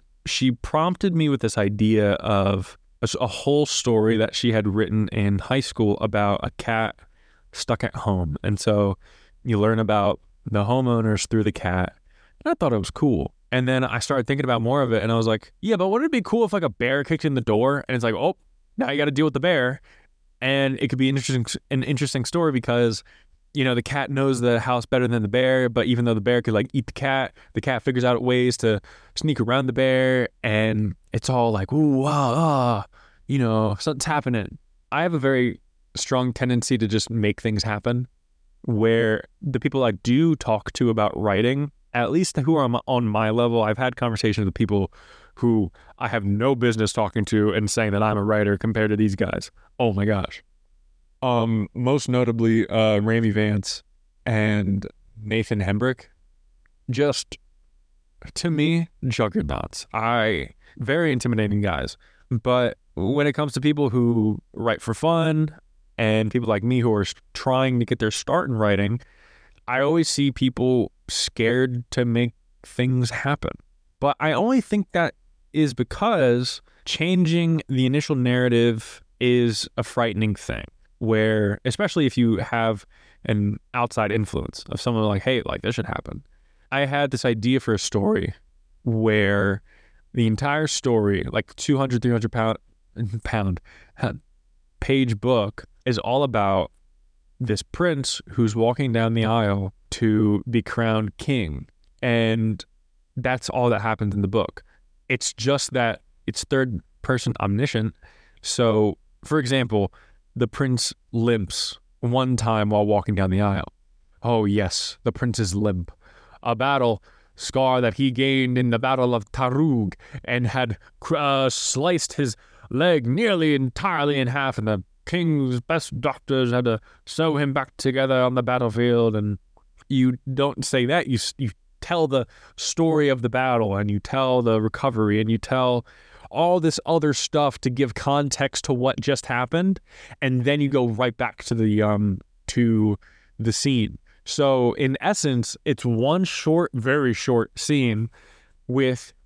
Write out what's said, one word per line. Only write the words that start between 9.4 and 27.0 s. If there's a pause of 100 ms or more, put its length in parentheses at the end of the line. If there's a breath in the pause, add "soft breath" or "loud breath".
you
learn
about (300)
the
homeowners
through
the
cat. (480 soft breath)
And
I
thought
it
was
cool. (180)
And
then
I
started
thinking
about
more
of
it,
and
I
was
like,
"Yeah,
but
wouldn't
it
be
cool
if,
like,
a
bear
kicked
in
the
door
and
it's
like,
'Oh, (420)
now
you
gotta
deal
with
the
bear.'" (600 soft breath)
And
it
could
be
interesting, (260)
an
interesting
story
because, (500 soft breath)
you
know,
the
cat
knows
the
house
better
than
the
bear,
but
even
though
the
bear
could,
like,
eat
the
cat, (200 soft breath)